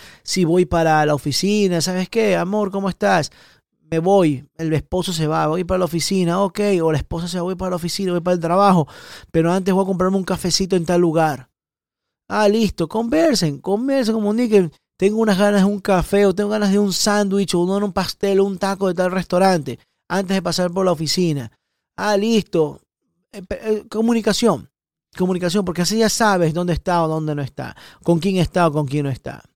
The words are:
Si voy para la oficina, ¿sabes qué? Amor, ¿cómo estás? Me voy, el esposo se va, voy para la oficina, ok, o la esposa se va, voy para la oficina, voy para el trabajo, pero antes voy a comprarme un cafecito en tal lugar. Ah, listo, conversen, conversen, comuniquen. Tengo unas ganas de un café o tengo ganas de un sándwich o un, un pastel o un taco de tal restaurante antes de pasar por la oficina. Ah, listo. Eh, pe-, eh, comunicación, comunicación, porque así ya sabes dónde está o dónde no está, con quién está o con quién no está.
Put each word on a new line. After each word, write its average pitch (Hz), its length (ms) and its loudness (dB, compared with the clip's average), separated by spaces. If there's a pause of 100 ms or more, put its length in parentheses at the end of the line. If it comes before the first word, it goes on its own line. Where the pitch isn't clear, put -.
(240)
Si 185 200 0
voy 175 220 2
para 160 400 2
la 151 80 2
oficina, 185 680 0
¿sabes 180 280 -4
qué? 220 280 0
Amor, 190 360 -2
¿cómo 196 160 -4
estás? 185 420 0 (600)
Me 165 80 -2
voy, 160 580 2
el 160 160 -4
esposo 175 400 -4
se 156 140 -2
va, 156 200 -2
voy 165 160 -2
para 185 160 -4
la 185 60 0
oficina, 175 560 -2
ok, 196 180 -2 (240)
o 160 80 2
la 151 80 0
esposa 170 300 -6
se 170 80 -8
va, 175 60 -4
voy 185 120 -4
para 185 160 -6
la 185 60 -4
oficina, 175 360 -4
voy 175 100 -2
para 180 120 0
el 180 60 -2
trabajo, 175 480 4 (420)
pero 165 220 2
antes 190 200 0
voy 190 120 2
a - 20 -4
comprarme 185 300 0
un 190 80 -2
cafecito 175 500 -2
en 170 120 0
tal 175 160 2
lugar. 156 480 0 (760)
Ah, 208 220 2
listo, 202 400 0
conversen, 233 680 0
conversen, 233 560 0
comuniquen. 214 580 2 (260)
Tengo 208 200 2
unas 214 200 2
ganas 208 220 4
de 190 60 4
un 208 120 0
café 196 460 2
o 190 100 4
tengo 208 140 -2
ganas 208 240 0
de 202 60 4
un 202 160 0
sándwich 202 600 0
o 175 60 2
un, 190 220 0
un 202 100 -4
pastel 196 480 0
o 196 60 4
un 196 100 -4
taco 196 320 -2
de 180 60 -2
tal 180 180 0
restaurante 180 680 0 (300)
antes 190 260 -2
de 190 80 -2
pasar 180 300 -2
por 190 140 0
la 180 60 2
oficina. 151 600 -2 (440)
Ah, 208 200 0
listo. 196 640 0 (500)
Eh, 202 120 -16
pe-, - 200 -10
eh, 214 280 -4
comunicación, 220 800 0 (460)
comunicación, 180 500 -2
porque 175 160 -4
así 208 160 0
ya 220 100 4
sabes 185 460 2
dónde 175 180 -2
está 170 320 0
o 160 40 -2
dónde 156 260 -4
no 143 80 -6
está, 127 340 -12 (260)
con 170 160 2
quién 190 200 0
está 175 280 2
o 156 60 2
con 151 140 -2
quién 143 180 -2
no 139 60 -4
está. 127 340 -12 (120)